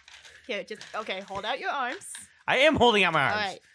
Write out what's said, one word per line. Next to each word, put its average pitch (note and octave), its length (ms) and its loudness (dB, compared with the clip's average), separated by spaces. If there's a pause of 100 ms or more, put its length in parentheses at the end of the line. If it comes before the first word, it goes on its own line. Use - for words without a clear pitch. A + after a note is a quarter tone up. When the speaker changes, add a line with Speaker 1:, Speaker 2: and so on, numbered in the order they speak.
(460)
Speaker 1:
Here, G3+ 180 -8
just, G#3 180 -16 (120)
okay, G#3+ 260 -6
hold G3 240 -10
out A#3+ 160 -4
your F#4 100 -6
arms. C#4 360 -6 (400)
Speaker 2:
I - 120 2
am D4 160 6
holding G#3 300 6
out E3+ 80 2
my D#3 100 4
Speaker 1:
All C3 60 4 (100)
Speaker 2:
arms. G3+ 140 -2
Speaker 1:
right, - 80 -14 (140)